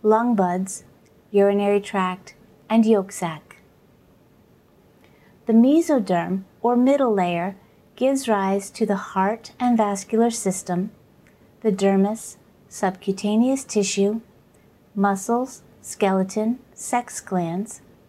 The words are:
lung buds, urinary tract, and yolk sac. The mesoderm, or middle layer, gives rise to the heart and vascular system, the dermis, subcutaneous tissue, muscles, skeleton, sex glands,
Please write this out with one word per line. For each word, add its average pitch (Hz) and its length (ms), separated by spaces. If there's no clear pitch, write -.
lung 226 320
buds, 185 500
urinary 202 480
tract, 190 560
and 220 160
yolk 196 260
sac. - 460
The 226 80
mesoderm, 226 920
or 240 120
middle 254 380
layer, 180 440
gives 269 340
rise 196 400
to - 160
the 202 100
heart 196 640
and 247 160
vascular 220 540
system, 190 600
the 220 100
dermis, 196 680
subcutaneous 214 960
tissue, 202 600
muscles, 202 680
skeleton, 196 760
sex - 480
glands, 180 640